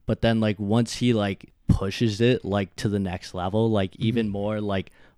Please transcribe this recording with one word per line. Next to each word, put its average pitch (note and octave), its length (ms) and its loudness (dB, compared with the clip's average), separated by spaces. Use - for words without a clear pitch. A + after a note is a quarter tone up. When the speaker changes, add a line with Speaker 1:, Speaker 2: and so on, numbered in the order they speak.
Speaker 1:
But A2 160 -4
then, A2+ 200 4
like, G#2+ 180 0
once A2 380 0
he, A#2+ 160 2
like, G2+ 400 -4
pushes G2+ 520 0
it, A#2+ 240 4
like, G2 300 -2
to - 140 -4
the G2+ 100 0
next F2+ 340 -6
level, F#2+ 380 0
like, G2 220 0
Speaker 2:
Mm-hmm. - 120 -8
Speaker 1:
even A2+ 240 0
more, G2+ 320 -4
like, G2 300 -4